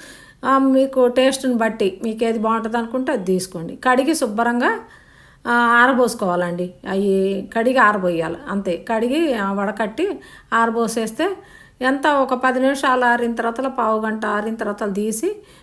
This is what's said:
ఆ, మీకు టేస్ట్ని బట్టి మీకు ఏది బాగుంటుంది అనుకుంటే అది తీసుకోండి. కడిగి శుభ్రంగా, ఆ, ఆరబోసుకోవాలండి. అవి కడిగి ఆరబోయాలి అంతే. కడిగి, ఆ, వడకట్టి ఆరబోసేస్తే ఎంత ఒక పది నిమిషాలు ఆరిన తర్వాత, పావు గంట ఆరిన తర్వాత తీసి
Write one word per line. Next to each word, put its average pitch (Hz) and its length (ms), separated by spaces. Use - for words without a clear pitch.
ఆ, 262 120
మీకు 262 500
టేస్ట్ని 254 480
బట్టి 220 480
మీకు 220 200
ఏది 226 160
బాగుంటుంది 220 380
అనుకుంటే 254 340
అది 226 120
తీసుకోండి. 180 520
కడిగి 262 400
శుభ్రంగా, 240 640
ఆ, 240 60
ఆరబోసుకోవాలండి. 226 1200
అవి 196 680
కడిగి 254 200
ఆరబోయాలి 180 600
అంతే. 190 420
కడిగి, 254 440
ఆ, 196 200
వడకట్టి 214 680
ఆరబోసేస్తే 226 840
ఎంత 269 260
ఒక 269 260
పది 254 260
నిమిషాలు 262 460
ఆరిన 240 280
తర్వాత, 233 260
పావు 240 420
గంట 214 240
ఆరిన 214 300
తర్వాత 208 400
తీసి 220 400